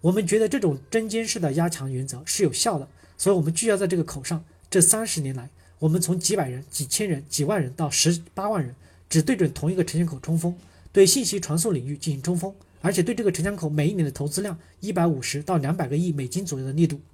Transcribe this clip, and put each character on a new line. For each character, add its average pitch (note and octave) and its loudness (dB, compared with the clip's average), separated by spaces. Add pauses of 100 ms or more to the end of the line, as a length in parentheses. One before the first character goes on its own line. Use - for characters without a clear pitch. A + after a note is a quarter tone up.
我 E3 4
们 F#3+ 0
觉 G3+ 2
得 A3 4
这 C#4 0
种 E3 2 (140)
针 A3 0
尖 A3 -2
式 A3 -4
的 D#3 0
压 E3+ 2
强 C3+ -6
原 C3 -4
则 B2+ -10
是 - 0
有 D#3 4
效 G#3 0
的， C3+ -6 (300)
所 F#3+ 2
以 G3 6
我 F3 2
们 D#3+ 0
聚 A3+ 0
焦 G#3 4
在 F#3+ 0
这 F3+ 0
个 E3 0
口 D3+ -8
上。 D#3+ -4 (260)
这 F#3 4
三 A3 4
十 E3 -4
年 C3+ -4
来， C3 -10 (300)
我 D#3 2
们 E3 4
从 F3 0
几 F#3 0
百 D3+ 0
人、 B2+ -8
几 - -6
千 G#3+ -2
人、 C#3+ -2
几 D3 0
万 G3 0
人 B2+ -2
到 D#3 -2
十 E3 2 (120)
八 G3 -4
万 G#3 0
人， B2 -8 (340)
只 D#3+ 4
对 B3 2
准 F3 2
同 D#3 -2
一 F#3 -2
个 F#3 2
城 F3 -2
墙 F3 2
口 D#3+ -6
冲 E3 -2
锋， F3 0 (380)
对 G3 8
信 B3 2
息 G3+ -2
传 D#3 -2
送 G3 2
领 B2+ -2
域 D3 -6
进 D3+ -4
行 C3+ -6
冲 F3 -2
锋， F#3 -4 (280)
而 F#3 2
且 F#3 2
对 G#3 0
这 A#3 -2
个 G3+ 4
城 D#3+ -4
墙 G3+ -2
口 E3 -4
每 D3+ 2
一 G3+ 2
年 F3 2
的 C#3 -2
投 C#3+ -4
资 D3+ -2
量 F#3+ -6 (220)
一 G#3 -6
百 F3 4
五 C#3+ 2
十 C#3+ -4
到 F3 0
两 D3 0
百 E3 -2
个 C#3 0
亿 F3 0
美 C#3 -2
金 F#3 -6
左 D3 -6
右 C3 -6
的 C3+ -6
力 E3 4
度。 C#3 -4 (120)